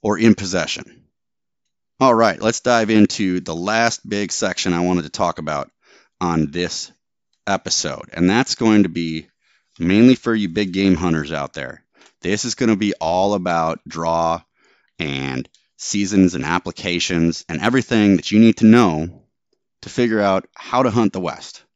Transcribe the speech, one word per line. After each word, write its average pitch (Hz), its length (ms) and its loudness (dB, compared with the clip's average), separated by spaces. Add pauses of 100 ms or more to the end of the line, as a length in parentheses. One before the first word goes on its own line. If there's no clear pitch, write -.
or 104 160 0
in 113 160 6
possession. - 680 -6 (920)
All 131 160 4
right, 113 260 2
let's 113 200 -2
dive 117 300 2
into 101 500 2
the 87 160 -10
last 110 500 -2
big 101 240 -6
section 92 440 -4
I 87 100 0
wanted 90 180 0
to 73 60 -10
talk 85 300 -4
about 76 320 -6 (500)
on 82 300 -2
this 87 420 -8 (540)
episode, 78 640 -6
and 87 160 0
that's 117 260 0
going 107 280 4
to 90 80 0
be 82 380 -8 (500)
mainly 107 360 6
for 117 200 -2
you 101 160 -2
big 95 220 -4
game 95 220 2
hunters 80 380 -2
out 71 220 -8
there. 67 280 -12 (380)
This 101 240 -4
is 120 100 -6
gonna 113 220 2
be 101 240 -2
all 92 320 0
about 85 560 -4
draw 82 540 -4 (560)
and 67 500 -6 (280)
seasons 95 580 0
and 67 100 -8
applications 85 1040 -2
and 80 120 -6
everything 110 560 2
that - 140 -4
you 107 80 2
need 113 200 6
to 113 80 4
know 90 580 4 (580)
to - 60 -18
figure 110 320 0
out 95 340 2
how - 300 -2
to 120 60 2
hunt 107 220 2
the 92 80 -8
West. - 440 -10 (120)